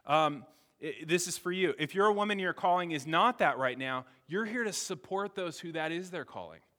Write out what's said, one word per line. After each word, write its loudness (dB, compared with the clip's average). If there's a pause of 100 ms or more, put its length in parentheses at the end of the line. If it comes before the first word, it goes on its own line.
um, 2 (360)
i-, -8
this 0
is -6
for -4
you. 2
If -2
you're 4
a 6
woman 0
and -4
your -2
calling 2
is -4
not 4
that 4
right 0
now, -4 (220)
you're -2
here -4
to -2
support -6
those -6
who -10
that -2
is -6
their -8
calling. -12 (180)